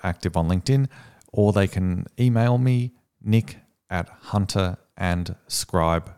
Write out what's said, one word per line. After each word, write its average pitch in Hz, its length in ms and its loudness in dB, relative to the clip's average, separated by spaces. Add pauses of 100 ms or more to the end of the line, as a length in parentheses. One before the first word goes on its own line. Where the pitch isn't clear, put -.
active 87 320 -4
on 82 140 0
LinkedIn. 135 400 0 (420)
Or 104 220 4
they 98 140 2
can 90 400 -2 (120)
email 120 380 2
me, 123 340 0 (300)
nick 107 380 0 (300)
at 87 200 -4
hunter 95 680 -2 (200)
and 87 400 -2 (100)
scribe 82 720 -2